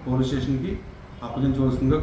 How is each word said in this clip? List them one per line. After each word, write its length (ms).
పోలీస్ 240
స్టేషన్కి 480
అప్పగించవలసిందిగా 800